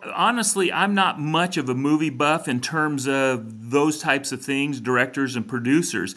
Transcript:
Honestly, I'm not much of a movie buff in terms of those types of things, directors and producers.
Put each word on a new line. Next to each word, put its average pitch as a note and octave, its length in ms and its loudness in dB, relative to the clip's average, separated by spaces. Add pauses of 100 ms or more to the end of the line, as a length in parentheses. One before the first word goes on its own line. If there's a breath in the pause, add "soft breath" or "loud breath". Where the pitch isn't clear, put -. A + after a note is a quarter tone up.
(140)
Honestly, G3 580 2
I'm G3 220 0
not F#3+ 260 0
much E3 380 0
of B2+ 100 -2
a B2+ 60 0
movie D3+ 340 2
buff D3 400 0
in B2 140 0
terms D3+ 440 -2
of A#2 640 -2
those D3 280 4
types C#3 340 0
of B2+ 100 -6
things, C#3 380 -2
directors B2+ 560 0
and A2+ 100 -4
producers. B2 720 0